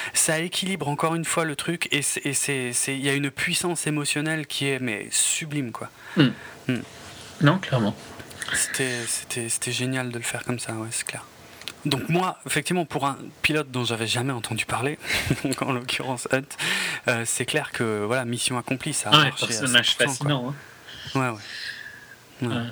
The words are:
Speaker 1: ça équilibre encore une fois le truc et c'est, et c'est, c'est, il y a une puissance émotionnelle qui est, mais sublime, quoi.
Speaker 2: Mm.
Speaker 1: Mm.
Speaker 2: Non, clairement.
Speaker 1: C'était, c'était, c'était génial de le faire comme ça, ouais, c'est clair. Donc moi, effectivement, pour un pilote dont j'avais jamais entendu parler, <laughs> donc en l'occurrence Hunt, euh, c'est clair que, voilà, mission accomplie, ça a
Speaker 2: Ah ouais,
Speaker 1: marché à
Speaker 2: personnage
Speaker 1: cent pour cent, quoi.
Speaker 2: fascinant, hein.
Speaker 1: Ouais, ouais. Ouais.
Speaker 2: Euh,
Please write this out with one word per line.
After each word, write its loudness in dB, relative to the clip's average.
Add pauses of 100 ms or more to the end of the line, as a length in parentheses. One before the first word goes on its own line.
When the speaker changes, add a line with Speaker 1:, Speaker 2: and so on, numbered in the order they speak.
(140)
Speaker 1:
ça 4
équilibre -2
encore 2
une 0
fois 2
le -2
truc -2
et 4
c'est, 0
et 0
c'est, 0
c'est, 0
il -2
y 4
a 6
une 2
puissance 0
émotionnelle 0
qui -2
est, 2
mais -2
sublime, 0
quoi. -8 (260)
Speaker 2:
Mm. 8 (400)
Speaker 1:
Mm. 2 (680)
Speaker 2:
Non, 8
clairement. 2 (600)
Speaker 1:
C'était, 0
c'était, -4
c'était -2
génial 0
de -4
le -6
faire -4
comme -2
ça, -6
ouais, -6
c'est -4
clair. -6 (600)
Donc 0
moi, 2
effectivement, 2
pour -2
un 0 (240)
pilote 2
dont 0
j'avais 0
jamais 2
entendu -2
parler, -2 (220)
<laughs> 0
donc 0
en 2
l'occurrence -2
Hunt, 6 (680)
euh, 4
c'est 0
clair 0
que, 0
voilà, 2
mission 0
accomplie, -2
ça -2
a 0
Speaker 2:
Ah 10
ouais, 8
Speaker 1:
marché -2
à 2
Speaker 2:
personnage 4
Speaker 1:
cent 6
pour 2
cent, -2
quoi. 2
Speaker 2:
fascinant, 0 (600)
hein. 4
Speaker 1:
Ouais, -6
ouais. -
Ouais. 0
Speaker 2:
Euh, 0